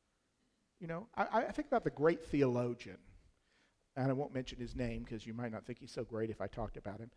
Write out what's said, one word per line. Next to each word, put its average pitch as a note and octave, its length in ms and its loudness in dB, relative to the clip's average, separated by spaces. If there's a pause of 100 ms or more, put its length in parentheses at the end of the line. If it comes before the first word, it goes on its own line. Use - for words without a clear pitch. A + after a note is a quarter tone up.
(800)
You F3+ 60 -8
know, E3 200 -6 (100)
I, A3 320 4
I - 40 -6
think - 160 -4
about A#3 160 4
the D3+ 60 4
great D#3+ 340 4
theologian, A#2+ 720 2 (1000)
and C3 120 2
I C3+ 40 4
won't C3 200 -2
mention C3 260 -6
his A#2+ 180 -8
name A#2 280 -2
'cause A2 220 -8
you A2+ 80 -8
might A#2+ 160 -4
not G#2+ 160 -8
think B2 140 -10
he's - 100 -16
so B2+ 140 -4
great A2+ 260 -2
if G#2+ 100 -8
I - 60 0
talked G#2+ 300 -6
about G#2 240 -10
him. A#2 160 -12